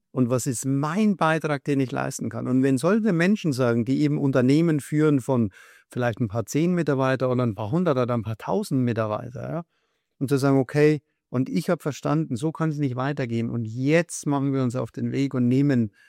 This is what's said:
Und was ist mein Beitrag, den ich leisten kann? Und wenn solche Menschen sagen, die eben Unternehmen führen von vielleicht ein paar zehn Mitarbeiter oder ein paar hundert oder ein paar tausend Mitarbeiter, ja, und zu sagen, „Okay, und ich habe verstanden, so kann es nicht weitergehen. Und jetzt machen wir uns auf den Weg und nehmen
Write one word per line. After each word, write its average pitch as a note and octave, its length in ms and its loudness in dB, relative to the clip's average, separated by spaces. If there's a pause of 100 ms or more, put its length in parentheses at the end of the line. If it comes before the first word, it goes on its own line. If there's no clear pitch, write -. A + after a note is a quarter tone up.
(120)
Und B2+ 200 0
was B2+ 160 0
ist B2+ 180 -4
mein D#3 520 0
Beitrag, D#3+ 480 0
den C#3 140 0
ich C3 120 0
leisten C3 380 -4
kann? A#2 180 -6
Und B2+ 160 2
wenn C3+ 160 2
solche G#3 340 2
Menschen E3+ 400 2
sagen, A#2+ 320 2
die C#3 160 0
eben D3 160 2
Unternehmen C#3+ 640 2
führen D3+ 420 2
von A#2+ 300 0 (360)
vielleicht A#2+ 320 -4
ein A#2 80 0
paar G#2+ 200 -4
zehn E3+ 260 0
Mitarbeiter C3 560 0
oder B2 160 2
ein A#2 80 0
paar G#2 160 -6
hundert E3 260 0
oder B2 200 0
ein A2+ 80 -2
paar A2 140 -6
tausend F3 440 -2
Mitarbeiter, A#2 600 -4 (100)
ja, E3 120 -8 (540)
und C#3 100 -4
zu C#3 100 2
sagen, C#3 200 2
„Okay, D3 460 2 (260)
und B2+ 180 -2
ich F3+ 220 -4
habe E3+ 140 -2
verstanden, D3 540 -2
so D3+ 140 -2
kann D#3+ 200 -2
es D3 80 -6
nicht C3+ 160 -2
weitergehen. B2 560 -2
Und A#2+ 140 -4
jetzt C3+ 600 -2
machen C#3 260 0
wir C3+ 120 0
uns A#2+ 120 -2
auf B2+ 160 -6
den A#2+ 200 -6
Weg C3+ 240 -2
und B2 120 2
nehmen B2+ 440 2 (180)